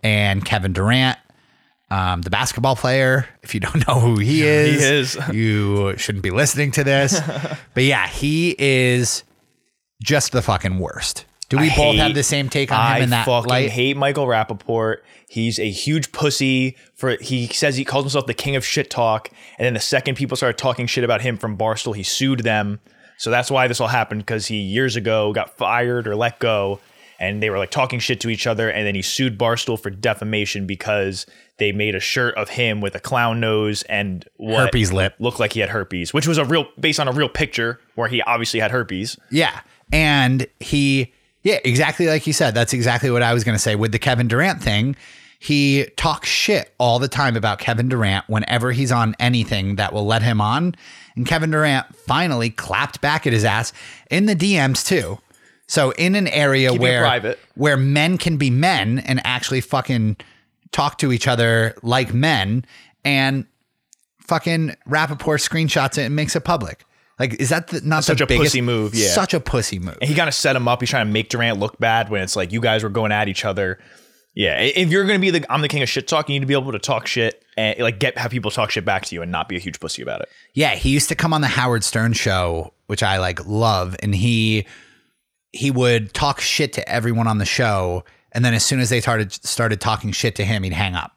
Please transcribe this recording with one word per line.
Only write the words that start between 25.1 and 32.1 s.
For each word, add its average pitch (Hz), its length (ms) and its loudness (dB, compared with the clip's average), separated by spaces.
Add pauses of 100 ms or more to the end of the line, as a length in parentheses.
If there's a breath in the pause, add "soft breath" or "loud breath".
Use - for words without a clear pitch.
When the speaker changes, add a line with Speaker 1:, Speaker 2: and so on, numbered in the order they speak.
Speaker 2:
got - 260 -4
fired 120 500 0
or 104 80 -4
let 117 240 -2
go, 101 400 0 (400 loud breath)
and 101 240 -4
they 110 80 0
were, 95 80 -2
like, 98 100 -4
talking 131 300 -2
shit 117 220 -2
to 117 80 -4
each 110 180 -4
other, 113 220 0
and 104 180 -2
then 101 80 -2
he 95 80 -4
sued 127 340 -2
Barstool 117 420 -2
for 104 120 -8
defamation 104 720 -2
because 98 600 -2 (320 soft breath)
they 104 140 2
made 107 220 -2
a 92 60 -2
shirt 123 360 -2